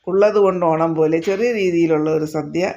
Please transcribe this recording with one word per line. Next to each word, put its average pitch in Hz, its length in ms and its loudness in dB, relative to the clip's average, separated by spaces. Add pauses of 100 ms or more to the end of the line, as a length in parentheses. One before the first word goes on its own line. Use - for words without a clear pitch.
ഉള്ളത് 196 320 2
കൊണ്ട് 185 280 2
ഓണം 165 280 0
പോലെ 160 240 2
ചെറിയ 196 340 -2
രീതിയിലുള്ള 170 580 0
ഒരു 156 140 -2
സദ്യ, 156 520 -4